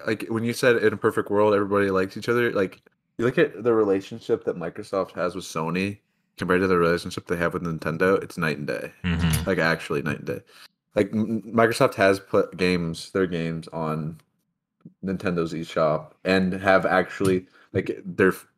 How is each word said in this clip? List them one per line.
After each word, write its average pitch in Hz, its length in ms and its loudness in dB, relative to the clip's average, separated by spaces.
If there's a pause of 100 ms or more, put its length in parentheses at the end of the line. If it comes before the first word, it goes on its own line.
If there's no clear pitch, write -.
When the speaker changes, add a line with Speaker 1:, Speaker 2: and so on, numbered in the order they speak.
Speaker 1:
like, 110 220 -2
when 113 140 -2
you 117 100 -2
said 120 240 4
in 104 140 4
a 104 60 -6
perfect 107 320 0
world, 104 240 4
everybody 101 380 2
likes 92 260 0
each 104 100 -6
other, 120 240 2
like, 95 300 -2 (380)
you 117 60 0
look 131 120 0
at 113 260 0
the 120 120 4
relationship 110 720 0
that 113 120 -4
Microsoft 90 540 -6
has 90 240 -4
with 90 80 -8
Sony 92 560 -4 (380)
compared 90 240 2
to 95 60 2
the 90 120 4
relationship 85 480 0
they 87 100 -2
have 85 160 0
with 87 80 -4
Nintendo, 82 600 0
it's - 160 -12
night 78 180 -2
and 73 80 -8
day. - 260 -6 (120)
Speaker 2:
Mm-hmm. 82 440 0
Speaker 1:
Like, 92 120 0
actually 80 420 0
night 73 160 -4
and 67 80 -16
day. 69 140 -6 (560)
Like, 101 180 2
M-, 110 320 -2
Microsoft 117 480 2
has 98 260 4
put - 380 0
games, 87 540 -2
their 95 160 2
games 82 400 -6
on 78 520 -6 (840)
Nintendo's 87 480 -2
eShop 78 580 -2 (140)
and 92 280 2
have 95 320 2
actually, 92 600 0 (280)
like, 92 320 -4
their 92 280 2 (240)